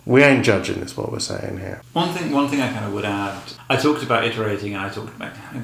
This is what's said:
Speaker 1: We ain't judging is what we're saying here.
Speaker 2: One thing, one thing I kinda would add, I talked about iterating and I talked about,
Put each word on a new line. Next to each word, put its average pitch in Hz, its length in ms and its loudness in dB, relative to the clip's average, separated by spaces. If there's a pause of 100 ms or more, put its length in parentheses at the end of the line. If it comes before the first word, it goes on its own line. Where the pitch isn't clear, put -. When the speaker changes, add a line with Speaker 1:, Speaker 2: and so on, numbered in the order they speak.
Speaker 1:
We 127 180 8
ain't 139 220 6
judging 101 340 2
is - 180 -8
what - 160 -4
we're - 80 -6
saying - 380 -6
here. 92 220 -10 (120)
Speaker 2:
One 170 200 0
thing, 165 200 -4
one 139 160 2
thing 143 120 0
I 120 120 0
kinda 107 180 -4
would 101 140 -2
add, 98 360 -4 (300)
I 131 60 4
talked 151 260 4
about 117 220 2
iterating 107 500 -2
and 95 80 -4
I 98 80 -4
talked - 260 -10
about, - 160 -10 (320)